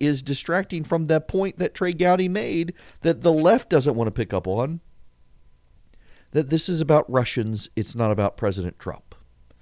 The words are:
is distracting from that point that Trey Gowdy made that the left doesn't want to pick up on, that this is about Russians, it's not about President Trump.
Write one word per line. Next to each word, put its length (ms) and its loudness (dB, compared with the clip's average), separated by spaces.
is 200 0
distracting 600 -4
from 220 -2
that 240 0
point 280 -4
that 160 -4
Trey 200 -2
Gowdy 340 2
made 460 -4
that 220 0
the 120 6
left 360 4
doesn't 260 4
want 120 0
to 40 -2
pick 220 -4
up 120 -2
on, 360 -4
that 180 -2
this 180 0
is 140 -2
about 280 4
Russians, 680 -2
it's 180 -4
not 160 0
about 240 0
President 420 -4
Trump. 380 -12